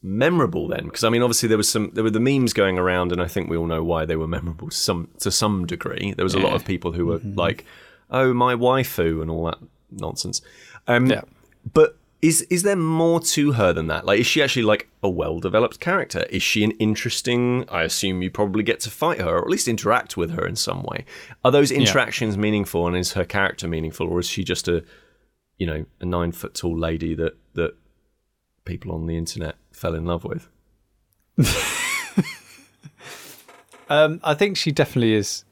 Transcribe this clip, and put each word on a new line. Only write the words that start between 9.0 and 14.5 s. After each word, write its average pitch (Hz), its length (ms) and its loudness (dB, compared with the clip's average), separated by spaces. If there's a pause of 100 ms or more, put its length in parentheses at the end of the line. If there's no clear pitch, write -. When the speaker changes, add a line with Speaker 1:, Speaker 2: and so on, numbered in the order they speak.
Speaker 1:
and 80 80 -4
all 82 160 -2
that - 120 -4 (320)
nonsense. - 520 -8 (440)
Um, 120 200 4
Speaker 2:
Yeah. 131 160 2 (500)
Speaker 1:
but 156 240 6 (240)
is, 160 200 4 (100)
is 180 140 0
there 202 100 4
more 165 460 2
to 147 320 2
her 101 200 4
than 80 160 0
that? 80 160 -2
Like, 101 140 4
is 117 80 4
she 151 160 2
actually, 131 220 0